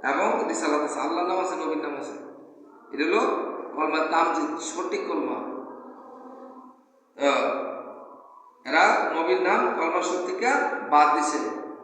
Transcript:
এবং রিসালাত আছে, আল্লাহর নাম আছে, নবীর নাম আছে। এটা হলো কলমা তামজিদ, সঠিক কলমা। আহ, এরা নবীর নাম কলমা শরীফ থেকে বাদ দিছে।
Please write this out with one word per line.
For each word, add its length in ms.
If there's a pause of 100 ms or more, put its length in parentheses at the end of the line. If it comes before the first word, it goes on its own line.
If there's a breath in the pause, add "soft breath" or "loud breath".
এবং 440
রিসালাত 320
আছে, 200
আল্লাহর 280
নাম 100
আছে, 180
নবীর 220
নাম 180
আছে। 160 (800)
এটা 120
হলো 160 (560)
কলমা 220
তামজিদ, 600
সঠিক 500
কলমা। 260 (1900)
আহ, 360 (1040)
এরা 460
নবীর 280
নাম 380
কলমা 220
শরীফ 240
থেকে 200 (440)
বাদ 240
দিছে। 240 (460)